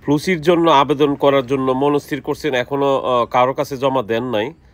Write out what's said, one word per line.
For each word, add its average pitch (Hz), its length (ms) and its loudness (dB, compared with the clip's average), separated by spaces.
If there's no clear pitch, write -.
ফ্লুসির 151 380 -2
জন্য 170 300 4
আবেদন 143 440 2
করার 139 320 2
জন্য 131 240 -2
মনস্থির 143 500 -2
করছেন, 143 320 -6
এখনও, 139 480 -2
আহ, 120 240 0
কারো 127 280 2
কাছে 139 240 -6
জমা 131 240 0
দেন 113 220 -4
নাই, 123 300 -4